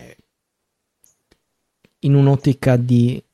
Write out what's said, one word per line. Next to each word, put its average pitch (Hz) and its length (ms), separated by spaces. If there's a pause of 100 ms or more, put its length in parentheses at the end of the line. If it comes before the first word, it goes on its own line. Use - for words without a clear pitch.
(2000)
in 143 140
un'ottica 139 640
di 120 460 (120)